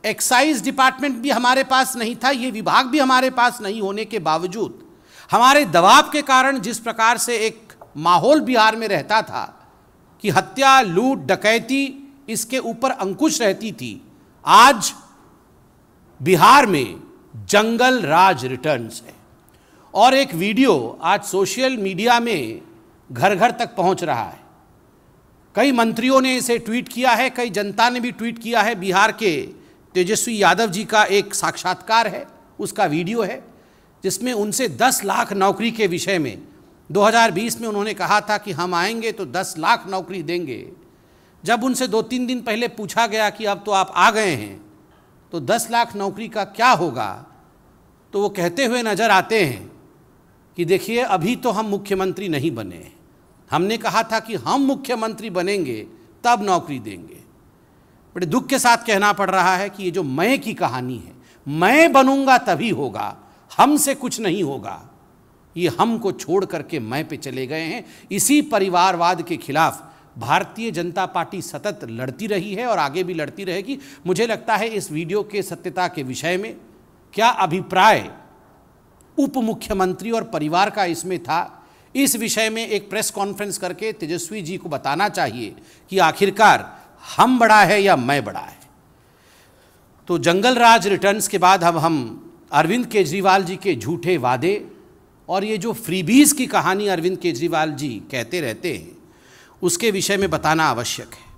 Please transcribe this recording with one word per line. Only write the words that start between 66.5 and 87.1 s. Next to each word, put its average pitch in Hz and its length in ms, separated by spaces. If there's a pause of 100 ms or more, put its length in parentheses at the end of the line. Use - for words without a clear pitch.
मैं 123 280
पे 151 80
चले 131 300
गए 156 160
हैं। 185 220 (260)
इसी 269 340
परिवारवाद 180 800
के 160 140
खिलाफ 143 460 (360)
भारतीय 185 520
जनता 175 360
पार्टी 170 360
सतत - 380 (100)
लड़ती 131 360
रही 202 280
है 233 120
और 220 120
आगे 151 260
भी 180 100
लड़ती 156 300
रहेगी। 190 340 (280)
मुझे 185 200
लगता 226 300
है 214 120
इस 208 240
वीडियो 175 300
के 202 200
सत्यता 180 460
के 156 140
विषय 139 340
में 214 180 (600)
क्या 220 140
अभिप्राय 185 800 (1080)
उप 277 200
मुख्यमंत्री 208 720
और 226 140
परिवार 165 460
का 208 160
इसमें 175 320
था, - 380 (380)
इस 262 220
विषय 220 340
में 226 160
एक 196 240
प्रेस 208 200
कॉन्फ्रेंस 202 480
करके 185 360
तेजस्वी 180 480
जी 170 140
को - 120
बताना 147 420
चाहिए 120 440 (380)
कि 190 80
आखिरकार 180 640 (380)
हम 247 340